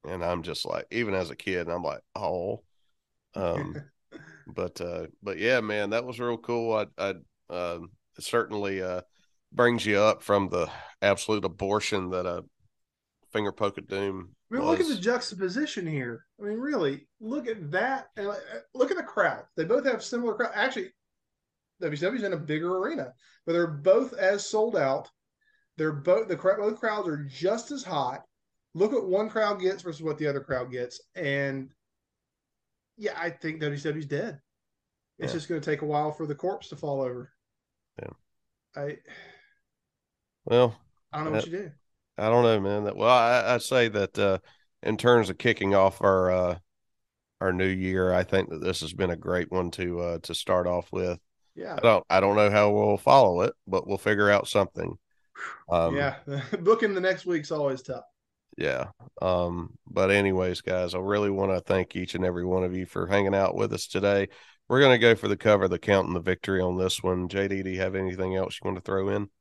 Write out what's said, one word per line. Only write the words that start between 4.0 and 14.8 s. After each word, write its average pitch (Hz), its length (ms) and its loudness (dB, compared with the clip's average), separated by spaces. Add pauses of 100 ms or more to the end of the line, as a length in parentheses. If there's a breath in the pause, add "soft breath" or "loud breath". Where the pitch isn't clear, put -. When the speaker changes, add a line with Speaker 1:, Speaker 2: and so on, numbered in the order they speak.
Speaker 2:
<laughs> - 360 -20
Speaker 1:
but, - 340 -8
uh, 85 260 -8 (140)
but 98 160 -8
yeah, 120 220 2
man, 104 320 -2
that 120 140 -2
was 123 140 -12
real 120 180 -4
cool. 117 360 -2
I, 107 120 0 (120)
I, 98 120 -4 (440)
um, 87 380 -8 (260)
it - 60 -16
certainly, 101 580 -2
uh, 90 200 -6 (500)
brings 120 340 2
you 104 140 2
up 107 240 4
from 101 260 2
the 85 200 -2 (320 loud breath)
absolute 101 440 2
abortion 98 680 -2
that 90 140 -2
a 87 180 -6 (880)
Finger 104 200 -2
Poke 98 260 -4
of - 100 -14
Doom 95 420 -6 (220)
Speaker 2:
I 226 40 -8
mean, 285 100 -2
look 339 140 2
at 359 80 0